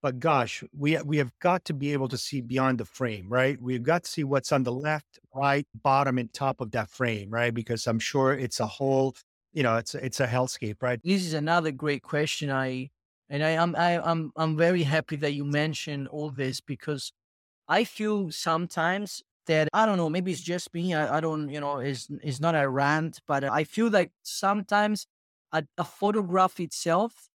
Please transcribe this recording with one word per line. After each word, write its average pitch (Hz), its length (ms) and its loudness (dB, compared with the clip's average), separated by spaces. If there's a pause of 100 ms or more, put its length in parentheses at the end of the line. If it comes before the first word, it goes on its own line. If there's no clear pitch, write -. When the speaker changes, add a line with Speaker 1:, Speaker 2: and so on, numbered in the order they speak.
Speaker 1:
But 131 160 -2
gosh, 131 460 2 (120)
we, 147 280 2
we 147 140 0
have 135 220 0
got 180 260 2
to 165 100 -4
be 143 180 -2
able 135 140 0
to 127 100 -4
see 135 240 -4
beyond 127 380 2
the 110 60 -4
frame, 104 440 -6
right? 127 320 2
We've 123 220 -4
got 165 220 2
to - 40 -10
see 160 140 -4
what's 135 280 0
on 135 120 4
the 123 80 0
left, 147 480 -4 (120)
right, 139 440 2
bottom, 135 420 4
and 120 160 -4
top 139 260 -2
of 113 120 -6
that 113 180 -2
frame, 110 400 -2
right? 117 240 2
Because 117 320 -4
I'm 113 140 2
sure 131 340 2
it's 120 260 -4
a 117 60 0
whole, 135 500 0 (380)
you 165 80 -2
know, 117 160 4
it's, 117 160 -4
it's 131 260 -6
a 139 60 2
hellscape, 123 560 -2
right? 123 220 0
Speaker 2:
This 190 200 0
is 160 120 -4
another 160 360 0
great 143 300 -2
question. 151 480 -2
I, 131 400 -2 (400)
and 147 140 -2
I, 156 80 4
I'm, 165 240 2
I, 170 280 2
I'm, 160 320 0
I'm 160 220 0
very 170 240 4
happy 156 360 0
that 147 160 -2
you 143 120 -4
mentioned 147 640 -2
all 151 240 -8
this, 131 300 -4
because 143 500 -8 (560)
I 175 160 4
feel 208 480 -2
sometimes 175 920 -2 (240)
that, 156 260 2
I 220 140 4
don't 208 120 2
know, 165 120 2
maybe 180 220 0
it's 151 100 -4
just 175 320 -6
me. 170 220 -2
I, 147 220 0
I - 20 2
don't, 156 300 -2
you 147 100 -8
know, 143 180 -4
it's, 131 320 -6 (140)
it's 135 160 -4
not 165 160 2
a 143 120 4
rant, 143 600 0
but 139 160 0
I 139 220 0
feel 220 260 0
like 196 220 2 (100)
sometimes 208 840 0 (460)
a, 156 120 0 (140)
a 170 60 -2
photograph 190 760 2
itself 180 760 0